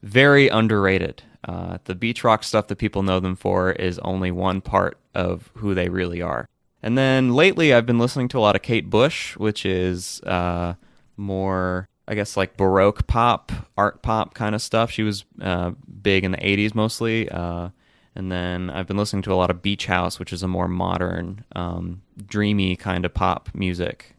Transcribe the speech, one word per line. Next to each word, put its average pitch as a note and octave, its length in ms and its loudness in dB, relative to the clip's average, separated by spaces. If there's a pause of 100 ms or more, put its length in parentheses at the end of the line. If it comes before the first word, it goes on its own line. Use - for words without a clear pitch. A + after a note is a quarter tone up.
very C#3 440 6
underrated. G2 760 2 (220)
Uh, F2 400 -8
the F#2 100 -6
beach A2 300 -4
rock A2 180 4
stuff - 240 0
that G2+ 100 -6
people G2+ 280 -2
know F#2 160 2
them F#2 160 -2
for F#2 340 0
is F2+ 300 -2
only F#2 320 -2
one F#2 280 -2
part F#2+ 380 0 (160)
of F2+ 400 -4
who G2+ 200 -2
they F2+ 140 0
really F2 320 -4
are. D2 240 -4 (380)
And A#2 160 0
then C3 360 2
lately E3 380 6
I've A#2 140 6
been A#2+ 140 4
listening B2 280 0
to C3 100 -4
a - 20 2
lot G#2 160 6
of G2 60 -2
Kate A2+ 280 -2
Bush, - 460 2
which G#2+ 280 -2
is, F2+ 580 -2
uh, F2 520 -2 (420)
more, F#2+ 720 -4 (200)
I G#2+ 80 -4
guess, G2+ 200 -4
like, F#2+ 200 -2
Baroque G2 500 4
pop, A#2 460 2 (240)
art G2+ 260 0
pop A2 320 -2
kind G#2+ 220 -2
of G#2+ 60 -4
stuff. A2+ 280 0
She A2 140 -4
was, G2+ 200 -4 (160)
uh, F2 300 -2 (320)
big F#2+ 220 2
in F#2 80 0
the - 120 -6
eighties G#2 300 0
mostly. A2+ 540 -2
Uh, F2 400 -6 (480)
and F#2 160 -6
then F2+ 380 -4
I've F2 180 -8
been G2 80 -2
listening G2+ 260 -2
to G2 100 -2
a F#2 40 2
lot F2+ 140 2
of F2 120 -4
Beach G2 240 -4
House, F2+ 320 0
which - 140 -10
is F2+ 100 -8
a F#2 60 -2
more F2+ 180 0
modern, F2+ 800 -4 (100)
um, F2 480 -8 (240)
dreamy G2+ 480 0
kind F2+ 300 -4
of F2 100 -2
pop - 400 0
music. F2+ 640 -4